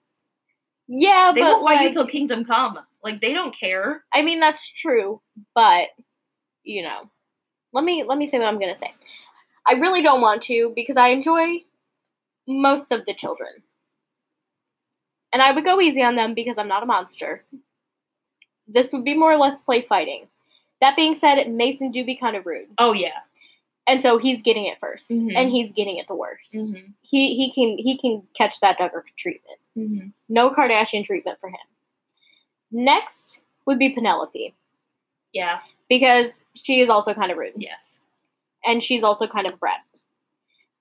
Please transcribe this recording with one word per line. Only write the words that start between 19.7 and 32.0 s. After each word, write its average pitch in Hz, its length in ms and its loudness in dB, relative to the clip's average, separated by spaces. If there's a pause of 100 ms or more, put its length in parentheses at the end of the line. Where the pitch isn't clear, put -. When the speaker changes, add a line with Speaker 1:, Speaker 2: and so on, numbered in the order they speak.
Speaker 1:
fighting. 160 460 -4 (540)
That 269 120 4
being 311 200 2
said, 285 360 2
Mason 262 400 -2
do 247 140 -6
be 254 120 -6
kind 226 200 -4
of 185 80 -10
rude. 165 240 -10 (100)
Speaker 2:
Oh, 233 140 4
yeah. 170 280 -4 (680)
Speaker 1:
And 254 160 2
so 240 160 4
he's 247 240 -2
getting 214 240 0
it - 120 -8
first. - 320 -14
Speaker 2:
Mm-hmm. 226 260 -4
Speaker 1:
And 254 140 2
he's 233 220 -2
getting 196 240 -4
it - 100 -12
the 196 80 -10
worst. - 400 -12
Speaker 2:
Mm-hmm. 202 360 -10 (100)
Speaker 1:
He, 269 360 0
he 262 160 -2
can, 226 260 0
he 254 200 -2
can 220 240 -4 (140)
catch 208 240 -2
that 190 180 2
Duggar 175 240 -4 (140)
treatment. - 420 -12 (180)
Speaker 2:
Mm-hmm. 214 320 -8 (200)
Speaker 1:
No 233 220 2
Kardashian 226 540 0
treatment 180 360 -6
for 190 80 -16
him. 185 80 -18 (1120)